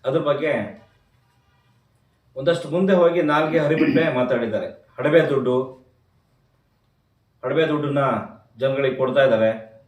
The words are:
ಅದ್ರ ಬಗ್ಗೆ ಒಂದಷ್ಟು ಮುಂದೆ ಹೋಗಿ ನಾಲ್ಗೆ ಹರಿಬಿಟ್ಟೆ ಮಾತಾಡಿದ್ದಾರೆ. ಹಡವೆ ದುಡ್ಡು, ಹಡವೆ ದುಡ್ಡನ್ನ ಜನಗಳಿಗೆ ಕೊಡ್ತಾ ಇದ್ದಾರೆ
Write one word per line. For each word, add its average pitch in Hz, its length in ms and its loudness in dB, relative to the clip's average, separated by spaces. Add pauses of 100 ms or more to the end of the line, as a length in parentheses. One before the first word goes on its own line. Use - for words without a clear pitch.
ಅದ್ರ 156 220 0
ಬಗ್ಗೆ 143 240 -2 (1800)
ಒಂದಷ್ಟು 156 400 -2
ಮುಂದೆ 190 180 2
ಹೋಗಿ 170 280 4
ನಾಲ್ಗೆ 156 380 0
ಹರಿಬಿಟ್ಟೆ 151 440 2 (160)
ಮಾತಾಡಿದ್ದಾರೆ. 117 500 -2 (280)
ಹಡವೆ 151 320 2
ದುಡ್ಡು, 127 280 0 (1900)
ಹಡವೆ 143 280 0
ದುಡ್ಡನ್ನ 143 320 -2 (540)
ಜನಗಳಿಗೆ 135 440 -2
ಕೊಡ್ತಾ 127 220 2
ಇದ್ದಾರೆ 110 280 2 (360)